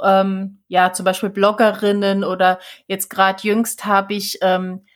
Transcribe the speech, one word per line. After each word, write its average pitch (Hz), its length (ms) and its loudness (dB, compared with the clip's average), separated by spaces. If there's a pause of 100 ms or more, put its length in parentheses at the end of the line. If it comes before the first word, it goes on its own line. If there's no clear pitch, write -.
ähm, 190 640 0
ja, 180 240 2
zum 185 120 -6
Beispiel 185 260 -2
Bloggerinnen 202 920 2
oder 185 340 0 (280)
jetzt 190 220 -8
grad 190 360 0
jüngst 214 420 -2
hab 196 240 0
ich, 202 320 -6
ähm, 185 420 -2 (120)